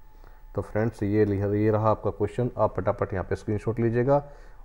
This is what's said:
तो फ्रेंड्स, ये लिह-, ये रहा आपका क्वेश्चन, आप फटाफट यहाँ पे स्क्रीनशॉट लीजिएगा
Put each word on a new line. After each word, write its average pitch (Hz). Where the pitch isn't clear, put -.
तो 101
फ्रेंड्स, 110
ये 104
लिह-, 101
ये 107
रहा 107
आपका 104
क्वेश्चन, 120
आप 110
फटाफट 98
यहाँ 90
पे 98
स्क्रीनशॉट 107
लीजिएगा 120